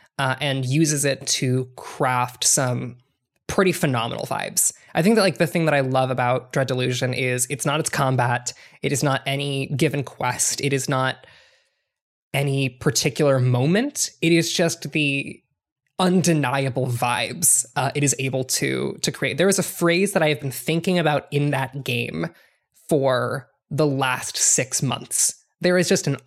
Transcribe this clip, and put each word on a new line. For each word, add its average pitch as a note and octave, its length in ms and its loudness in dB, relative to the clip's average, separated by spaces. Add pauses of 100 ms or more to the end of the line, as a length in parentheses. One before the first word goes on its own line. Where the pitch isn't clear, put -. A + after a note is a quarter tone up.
(180)
uh, C3+ 220 0
and C3+ 260 -2
uses D3 380 2
it C3+ 240 -2
to B2+ 380 0 (100)
craft B2+ 680 -2
some B2 500 0 (520)
pretty F#3 260 2
phenomenal B2 520 -2
vibes. - 460 -2 (220)
I F3 80 2
think G#3+ 140 6
that, G#3+ 60 4
like, F#3+ 160 2
the E3+ 100 2
thing E3+ 180 0
that D3 80 4
I C#3+ 80 4
love C3 280 2
about B2 440 -2
Dread C3+ 140 0
Delusion B2+ 460 -2
is B2+ 360 -2
it's C#3+ 160 -6
not D3+ 160 0
its - 80 -4
combat. B2 640 0 (280)
It C#3+ 120 -2
is C3+ 100 -2
not C3+ 220 0
any C#3 420 -4
given D3 340 0
quest. - 600 -4
It C#3 100 0
is C3+ 160 -2
not C3 400 -2 (1080)
any C#3 360 0
particular C#3+ 680 2
moment. C3+ 720 2 (100)
It E3 100 4
is E3 200 2
just E3 420 -2
the C#3+ 480 -2 (580)
undeniable C#3 880 2
vibes, B2 800 0 (100)
uh, C3+ 200 0
it C#3+ 80 0
is C#3 140 2
able C3 280 -4
to, C3 560 -2
to - 100 -2
create. - 260 -4
There F3+ 120 4
is F#3+ 100 2
a F3 40 0
phrase F3 500 0
that E3+ 100 4
I D3+ 60 4
have D3 100 0
been C3+ 120 -4
thinking E3+ 480 0
about D3 320 0
in D3 200 0
that C3+ 320 -4
game B2+ 440 -4 (600)
for C3 600 0 (200)
the D3 180 2
last C3 500 -2
six - 440 0
months. - 520 -2 (260)
There F3+ 200 4
is F3 100 2
just - 160 2
an C#3 220 0